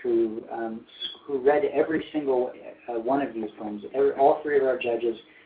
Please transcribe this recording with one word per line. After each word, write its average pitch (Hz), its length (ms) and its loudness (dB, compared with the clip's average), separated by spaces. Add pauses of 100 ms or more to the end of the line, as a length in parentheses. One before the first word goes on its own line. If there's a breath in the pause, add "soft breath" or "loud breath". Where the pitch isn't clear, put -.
who, 117 400 2 (100)
um, 113 320 -6
s-, - 260 -10 (180)
who 139 120 -2
read 139 260 4
every 151 460 0
single, 131 400 0 (380)
uh, 117 100 -4
one 135 220 0
of 120 120 -4
these 107 160 -6 (100)
poems. 104 240 -8 (100)
Every, 139 200 2
all 151 280 4
three 147 160 0
of 135 60 4
our 127 140 2
judges 117 380 -2 (300 soft breath)